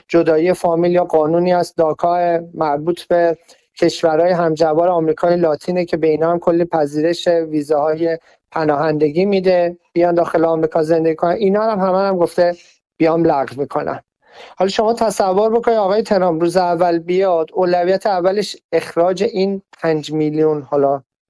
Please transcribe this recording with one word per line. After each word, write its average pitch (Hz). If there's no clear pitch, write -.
جدایی 165
فامیل، 175
یا 175
قانونی 170
است، 175
داکا، 170
مربوط 156
به 170
کشورهای 165
همجوار 165
آمریکای 175
لاتینه 175
که 170
به 156
اینا 156
هم 175
کلی 170
پذیرش 156
ویزاهای 156
پناهندگی 151
می‌ده، 180
بیان 175
داخل 170
آمریکا 160
زندگی 160
کنن. 170
اینا 202
هم 220
همه 185
هم 196
گفته 175
بیام 165
لغو 135
می‌کنن. 143
حالا 185
شما 220
تصور 208
بکنید 233
آقای 208
ترامپ 185
روز 170
اول 175
بیاد، 175
اولویت 180
اولش 190
اخراج 175
این 196
پنج 156
میلیون، 151
حالا 139